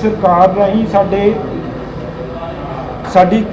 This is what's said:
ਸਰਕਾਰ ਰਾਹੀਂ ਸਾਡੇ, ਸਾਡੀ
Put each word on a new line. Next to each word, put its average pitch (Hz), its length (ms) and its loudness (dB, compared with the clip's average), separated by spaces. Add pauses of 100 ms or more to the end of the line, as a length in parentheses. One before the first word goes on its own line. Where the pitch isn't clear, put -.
ਸਰਕਾਰ 190 540 4
ਰਾਹੀਂ 202 320 2
ਸਾਡੇ, 202 480 2 (1800)
ਸਾਡੀ 196 400 4